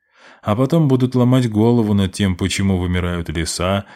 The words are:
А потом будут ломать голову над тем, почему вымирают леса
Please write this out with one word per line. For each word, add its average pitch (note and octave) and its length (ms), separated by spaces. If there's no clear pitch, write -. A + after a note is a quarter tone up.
А G#2+ 120
потом C#3 340
будут B2+ 260
ломать B2 360
голову G#2+ 440
над G2 180
тем, F#2+ 240
почему G2 420
вымирают F2 520
леса F2+ 640